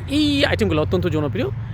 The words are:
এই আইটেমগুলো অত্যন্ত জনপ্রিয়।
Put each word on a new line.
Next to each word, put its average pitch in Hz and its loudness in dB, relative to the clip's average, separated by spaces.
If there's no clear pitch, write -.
এই 285 2
আইটেমগুলো 185 2
অত্যন্ত 175 0
জনপ্রিয়। 156 0